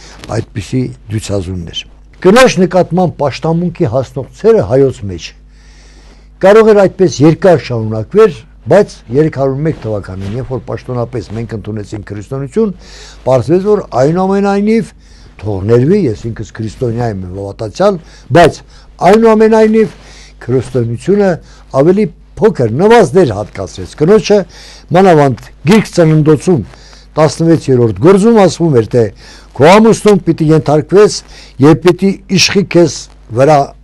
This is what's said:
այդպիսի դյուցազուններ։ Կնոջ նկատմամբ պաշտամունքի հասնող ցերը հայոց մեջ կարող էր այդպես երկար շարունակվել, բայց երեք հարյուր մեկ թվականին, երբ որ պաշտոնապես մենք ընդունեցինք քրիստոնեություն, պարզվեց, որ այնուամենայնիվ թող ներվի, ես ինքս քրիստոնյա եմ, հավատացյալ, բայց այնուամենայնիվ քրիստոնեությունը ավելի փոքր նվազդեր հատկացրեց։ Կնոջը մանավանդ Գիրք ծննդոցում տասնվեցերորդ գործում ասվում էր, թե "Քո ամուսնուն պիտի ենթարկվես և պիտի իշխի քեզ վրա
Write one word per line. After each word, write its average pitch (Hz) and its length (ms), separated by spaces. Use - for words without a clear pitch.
այդպիսի 107 560
դյուցազուններ։ 95 760
Կնոջ 220 400
նկատմամբ 175 580
պաշտամունքի 165 800
հասնող 127 400
ցերը 214 320
հայոց 127 400
մեջ 92 240
կարող 214 360
էր 202 100
այդպես 175 360
երկար 160 440
շարունակվել, 117 720
բայց 185 320
երեք 143 320
հարյուր 139 240
մեկ 156 160
թվականին, 98 560
երբ 120 180
որ 123 120
պաշտոնապես 120 680
մենք 113 240
ընդունեցինք 104 520
քրիստոնեություն, 135 680
պարզվեց, 131 440
որ 208 180
այնուամենայնիվ 196 960
թող 98 280
ներվի, 127 380
ես 117 220
ինքս 113 280
քրիստոնյա 117 560
եմ, 98 180
հավատացյալ, 104 760
բայց 156 340
այնուամենայնիվ 220 960
քրիստոնեությունը 127 960
ավելի 180 320
փոքր 135 400
նվազդեր 180 580
հատկացրեց։ 95 640
Կնոջը 202 440
մանավանդ 151 640
Գիրք 196 260
ծննդոցում 156 760
տասնվեցերորդ 135 880
գործում 202 360
ասվում 170 400
էր, 110 100
թե 123 160
"Քո - 200
ամուսնուն 208 520
պիտի 160 280
ենթարկվես 156 680
և 156 220
պիտի 175 340
իշխի 196 380
քեզ 170 320
վրա 139 300